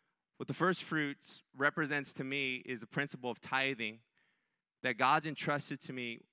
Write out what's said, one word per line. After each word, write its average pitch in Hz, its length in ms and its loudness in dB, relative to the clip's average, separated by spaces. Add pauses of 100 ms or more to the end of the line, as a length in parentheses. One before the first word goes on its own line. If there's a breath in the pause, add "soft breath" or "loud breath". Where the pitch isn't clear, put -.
(360)
What - 120 -8
the 143 60 -2
first 175 300 2
fruits - 580 -4 (140)
represents 143 580 2
to 139 100 -4
me 135 400 -2
is 123 160 -6
the 110 60 -12
principle 131 440 -2
of 110 100 -6
tithing, 117 600 0 (800)
that 123 160 2
God's 147 280 6
entrusted 147 560 0
to 143 100 -8
me 120 280 -6 (120)